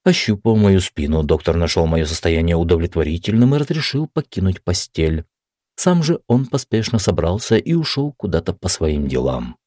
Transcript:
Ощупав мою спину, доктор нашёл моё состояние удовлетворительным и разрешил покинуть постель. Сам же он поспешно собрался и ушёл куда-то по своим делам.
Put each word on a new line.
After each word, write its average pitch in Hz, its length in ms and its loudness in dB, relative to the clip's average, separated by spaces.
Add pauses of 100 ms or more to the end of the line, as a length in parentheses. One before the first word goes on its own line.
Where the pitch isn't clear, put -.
Ощупав 113 520 2
мою 98 240 6
спину, 78 420 -2
доктор 78 340 0
нашёл 85 300 2
моё 80 200 0
состояние 82 500 0
удовлетворительным 85 960 0
и 147 40 0
разрешил 147 500 -4
покинуть 95 540 -4
постель. 80 640 -2 (520)
Сам 180 260 2
же 156 240 0
он 127 200 2
поспешно 113 520 -2
собрался 95 580 0
и 165 180 0
ушёл 147 380 -2
куда-то 85 420 -4
по - 140 -8
своим 73 400 -2
делам. 64 480 -4 (100)